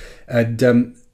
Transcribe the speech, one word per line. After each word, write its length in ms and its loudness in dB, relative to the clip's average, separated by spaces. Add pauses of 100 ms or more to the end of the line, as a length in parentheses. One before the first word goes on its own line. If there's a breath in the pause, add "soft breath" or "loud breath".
(280 loud breath)
And, 360 -2
um, 320 2 (180)